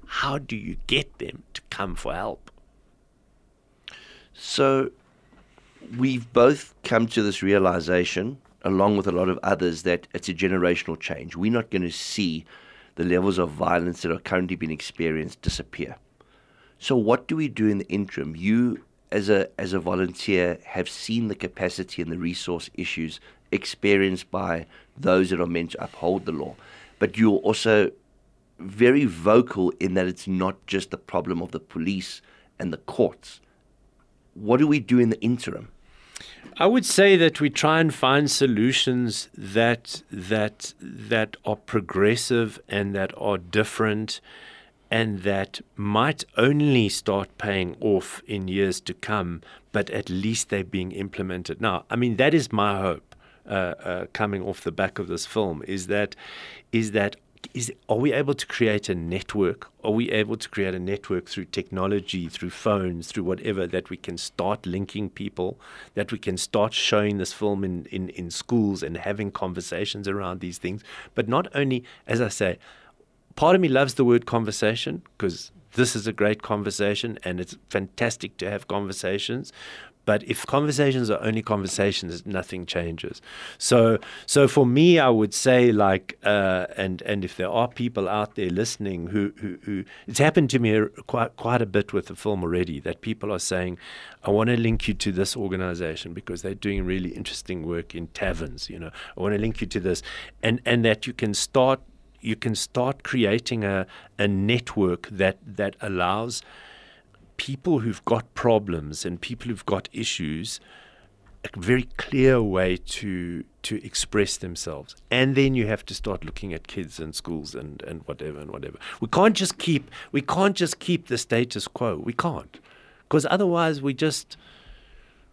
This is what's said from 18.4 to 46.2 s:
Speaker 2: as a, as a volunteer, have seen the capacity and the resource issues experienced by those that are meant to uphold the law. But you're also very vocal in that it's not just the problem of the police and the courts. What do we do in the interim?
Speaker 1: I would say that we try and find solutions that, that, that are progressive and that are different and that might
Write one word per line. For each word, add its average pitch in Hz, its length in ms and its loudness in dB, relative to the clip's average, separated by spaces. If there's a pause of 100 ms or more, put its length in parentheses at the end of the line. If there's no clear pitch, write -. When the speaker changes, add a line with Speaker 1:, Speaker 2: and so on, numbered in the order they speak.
Speaker 2:
as 101 180 0
a, 98 200 4 (100)
as 90 120 -4
a 95 80 0
volunteer, 90 840 0
have - 240 -6
seen 113 400 -4
the 101 60 -4
capacity 92 680 -6
and 82 100 -6
the 82 60 -6
resource 87 560 -6
issues 80 480 -6 (300)
experienced 98 800 0
by 87 340 -4 (320)
those 92 320 4
that 90 100 -2
are 87 80 0
meant 85 240 -4
to - 120 -10
uphold 90 420 -4
the 82 80 -6
law. 71 220 -8 (420)
But 98 200 0
you're 107 220 6
also 107 520 4 (680)
very 120 460 4
vocal 98 760 4
in 90 140 0
that 92 140 2
it's 90 200 -8
not 95 400 -2
just 95 240 -4
the 90 60 -6
problem 85 440 -2
of 90 100 -10
the - 100 -6
police 92 600 -6 (380)
and 87 140 -4
the - 40 -6
courts. - 600 -2 (960)
What 107 240 4
do 151 100 6
we 147 140 4
do 123 180 4
in 117 100 6
the 110 120 0
interim? 120 480 -2 (880)
Speaker 1:
I 165 100 6
would 233 180 4
say 196 300 8
that 165 240 6
we 147 100 4
try 156 300 4
and 160 140 4
find 135 360 4
solutions 123 1040 2
that, 113 800 0
that, 104 680 -4
that 107 680 -2
are 107 100 0
progressive 110 1120 2
and 101 280 -2
that 95 220 -4
are 101 200 0
different 107 840 -2 (720)
and 110 280 0
that 98 420 -2 (160)
might 107 480 2 (100)